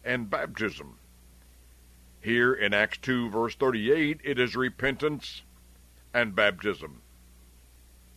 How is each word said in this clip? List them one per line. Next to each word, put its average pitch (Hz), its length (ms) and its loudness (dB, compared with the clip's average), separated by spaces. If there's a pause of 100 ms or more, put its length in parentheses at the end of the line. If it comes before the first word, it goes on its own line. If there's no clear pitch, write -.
and 120 260 -4
baptism. 78 720 -6 (1200)
Here 120 340 2
in 101 180 0
Acts 104 260 2
two, 123 320 -2
verse 113 260 -2
thirty-eight, 139 640 2
it 143 160 -2
is 123 160 2
repentance 131 880 -4 (720)
and 113 220 0
baptism. 92 640 0 (1160)